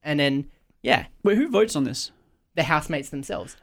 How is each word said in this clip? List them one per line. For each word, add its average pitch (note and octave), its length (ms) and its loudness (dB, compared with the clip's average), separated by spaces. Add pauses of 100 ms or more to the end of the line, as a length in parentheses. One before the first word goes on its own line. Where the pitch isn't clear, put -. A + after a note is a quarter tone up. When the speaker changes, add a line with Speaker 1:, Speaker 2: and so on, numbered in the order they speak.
Speaker 1:
and D3 180 -2
then, C#3 260 0 (360)
yeah. - 240 2 (180)
Speaker 2:
Wait, G3+ 140 6
who D4+ 100 2
votes A3 260 2
on C#3 100 0
this? B2+ 260 -6 (440)
Speaker 1:
The D#3+ 100 0
housemates D3+ 440 -2
themselves. - 540 -10